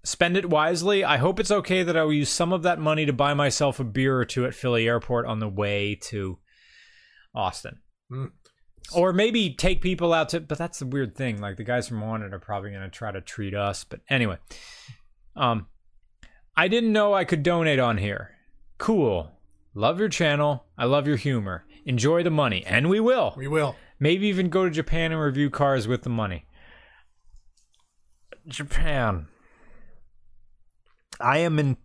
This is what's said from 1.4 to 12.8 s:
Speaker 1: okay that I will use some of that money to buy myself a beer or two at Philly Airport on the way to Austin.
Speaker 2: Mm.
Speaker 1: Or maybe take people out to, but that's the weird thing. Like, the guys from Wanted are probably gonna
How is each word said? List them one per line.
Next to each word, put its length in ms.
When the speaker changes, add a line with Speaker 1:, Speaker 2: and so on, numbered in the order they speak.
Speaker 1:
okay 320
that 120
I 60
will 120
use 160
some 220
of 120
that 160
money 260
to 60
buy 220
myself 440
a 60
beer 340
or 60
two 200
at 100
Philly 340
Airport 380
on 120
the 100
way 460
to 320
Austin. 420
Speaker 2:
Mm. 220
Speaker 1:
Or 200
maybe 420
take 260
people 320
out 180
to, 100
but 180
that's 220
the 60
weird 280
thing. 260
Like, 160
the 60
guys 240
from 140
Wanted 320
are 80
probably 320
gonna 160